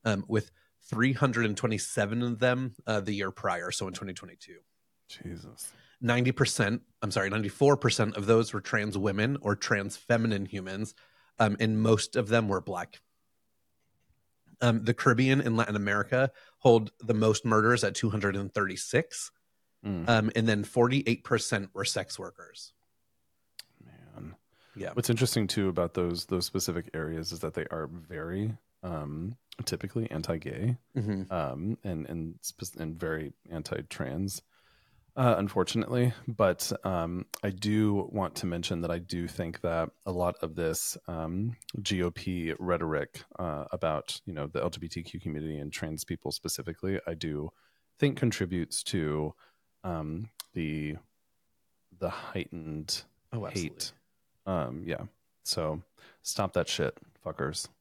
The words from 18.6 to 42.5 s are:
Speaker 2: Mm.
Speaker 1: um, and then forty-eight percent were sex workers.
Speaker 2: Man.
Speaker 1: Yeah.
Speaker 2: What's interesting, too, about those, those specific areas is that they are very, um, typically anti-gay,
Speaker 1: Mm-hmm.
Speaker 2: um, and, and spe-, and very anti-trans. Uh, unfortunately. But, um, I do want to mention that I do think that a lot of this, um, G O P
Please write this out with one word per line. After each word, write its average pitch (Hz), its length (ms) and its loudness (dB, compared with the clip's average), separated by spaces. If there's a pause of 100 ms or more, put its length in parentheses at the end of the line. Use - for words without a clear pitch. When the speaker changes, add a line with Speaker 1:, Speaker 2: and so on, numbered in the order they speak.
Speaker 2:
Mm. 92 240 -2
Speaker 1:
um, 110 280 6
and 113 100 4
then 104 160 2
forty-eight 120 600 2
percent 107 480 -2
were 98 120 -6
sex - 320 -4
workers. - 540 -14 (1120)
Speaker 2:
Man. - 520 -18 (400)
Speaker 1:
Yeah. 98 180 -6
Speaker 2:
What's 117 160 0
interesting, 113 380 4
too, 98 220 2
about 87 260 0
those, 87 320 0
those 87 180 0
specific 87 480 -4
areas 80 400 -4
is 80 60 -10
that 78 160 -6
they 80 160 -4
are 80 160 -6
very, 87 680 -6 (260)
um, 82 520 -6 (300)
typically 104 460 -4
anti-gay, 82 680 -2 (200)
Speaker 1:
Mm-hmm. 98 360 -2
Speaker 2:
um, 78 500 -2
and, 80 240 -4
and 82 340 -6
spe-, - 380 -10
and 80 180 -6
very 78 360 -4 (160)
anti-trans. 82 920 -6 (760)
Uh, 123 220 6
unfortunately. 113 760 2 (140)
But, 101 440 2 (120)
um, 87 420 -2 (180)
I 101 60 0
do 104 640 2
want 95 240 -2
to - 100 -4
mention 85 360 -2
that 85 100 -2
I 87 80 -2
do 87 280 -4
think 85 340 -6
that 82 280 0 (160)
a 95 60 -4
lot 87 300 0
of 78 140 -6
this, 80 420 -2 (100)
um, 87 480 -4 (260)
G 95 220 0
O 87 80 0
P 85 480 -4